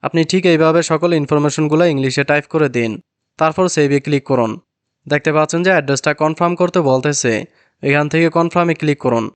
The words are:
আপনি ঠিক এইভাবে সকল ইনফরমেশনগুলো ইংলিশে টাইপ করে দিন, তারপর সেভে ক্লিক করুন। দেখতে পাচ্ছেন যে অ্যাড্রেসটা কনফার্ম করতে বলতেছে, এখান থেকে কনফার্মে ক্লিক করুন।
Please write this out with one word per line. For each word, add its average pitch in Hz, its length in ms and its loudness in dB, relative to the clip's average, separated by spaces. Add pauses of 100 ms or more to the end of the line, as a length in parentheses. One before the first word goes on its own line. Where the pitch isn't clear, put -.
আপনি 165 180 -2 (100)
ঠিক 185 120 0 (100)
এইভাবে 160 280 4 (100)
সকল 165 200 0 (100)
ইনফরমেশনগুলো 147 640 0 (100)
ইংলিশে 135 360 -2
টাইপ 147 220 0
করে 151 240 2
দিন, 117 140 0 (480)
তারপর 160 260 0 (100)
সেভে 143 300 2
ক্লিক 143 260 -2
করুন। 120 200 0 (560)
দেখতে 147 300 -2
পাচ্ছেন 156 300 0
যে 190 80 2
অ্যাড্রেসটা 143 380 0 (100)
কনফার্ম 160 380 0
করতে 180 180 0 (120)
বলতেছে, 131 420 0 (500)
এখান 143 300 0
থেকে 165 140 2 (100)
কনফার্মে 170 440 0
ক্লিক 147 240 -2
করুন। 117 200 0 (120)